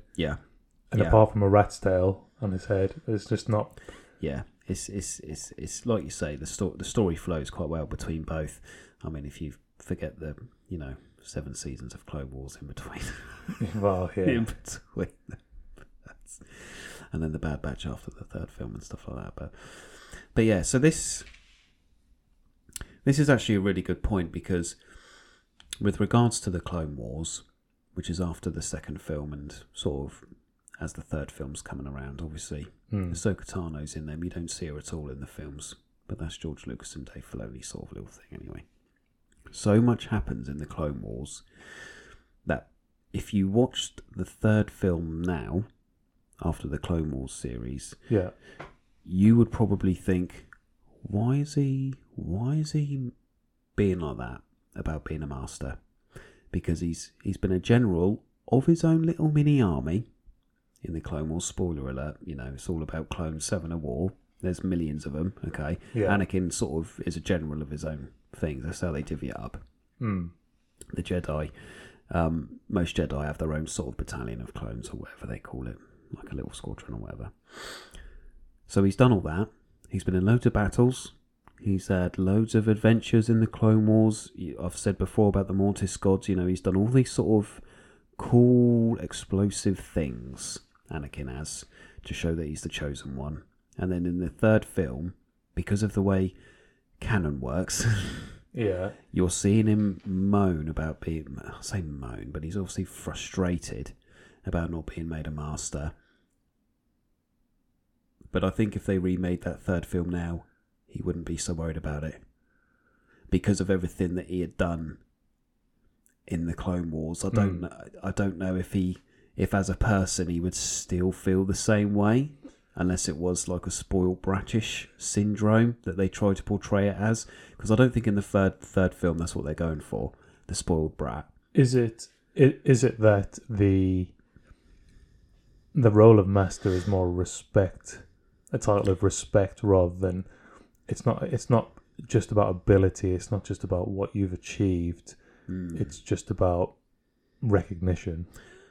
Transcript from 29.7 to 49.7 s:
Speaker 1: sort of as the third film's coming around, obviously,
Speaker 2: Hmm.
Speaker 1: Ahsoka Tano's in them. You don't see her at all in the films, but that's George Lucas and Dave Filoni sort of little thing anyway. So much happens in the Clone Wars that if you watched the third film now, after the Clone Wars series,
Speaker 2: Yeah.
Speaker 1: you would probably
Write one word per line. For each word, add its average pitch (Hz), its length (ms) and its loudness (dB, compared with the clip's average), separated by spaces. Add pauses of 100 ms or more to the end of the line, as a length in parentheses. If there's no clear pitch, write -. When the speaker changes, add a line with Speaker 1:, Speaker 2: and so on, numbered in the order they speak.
Speaker 1:
sort 69 400 -4
of - 120 -20 (560)
as 82 140 -8
the - 80 -14
third 73 300 -6
film's 73 300 -12
coming 69 240 -10
around, 69 360 -12
obviously, 76 460 -10 (220)
Speaker 2:
Hmm. 92 220 -2
Speaker 1:
Ahsoka 90 320 -2
Tano's 78 500 -8
in 78 120 -8
them. 78 180 -8
You 90 60 -4
don't 85 200 -8
see - 160 -10
her 73 100 -10
at - 160 -12
all 76 180 -8
in 67 100 -12
the 67 60 -12
films, 73 500 -16 (320)
but 104 100 -8
that's - 180 -10
George - 300 -10
Lucas - 300 -12
and 65 160 -14
Dave 65 180 -16
Filoni 60 340 -12
sort 50 220 -12
of - 60 -18
little - 160 -14
thing - 320 -20
anyway. 50 240 -14 (880)
So 107 280 4
much 117 260 2
happens 64 420 -4
in 71 100 -8
the 73 80 -8
Clone 73 340 -6
Wars 57 420 -10 (1040)
that - 220 -4 (440)
if - 200 -6
you 95 160 2
watched - 520 0 (160)
the 92 80 -4
third 107 480 2
film 82 500 -2
now, 87 420 -2 (800)
after - 240 -2
the 71 120 -6
Clone 80 340 -2
Wars 65 200 -8
series, 60 640 -10 (140)
Speaker 2:
Yeah. 101 220 2 (720)
Speaker 1:
you 101 320 6
would 113 160 6
probably 98 420 2